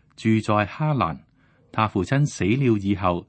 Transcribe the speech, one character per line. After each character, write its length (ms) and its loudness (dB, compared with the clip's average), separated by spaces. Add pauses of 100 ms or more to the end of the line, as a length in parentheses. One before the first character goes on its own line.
(160)
住 240 2
在 260 0
哈 260 -2
蘭。 260 -2 (520)
他 160 0
父 180 -2
親 220 0
死 180 -4
了 340 2
以 180 0
後， 320 -2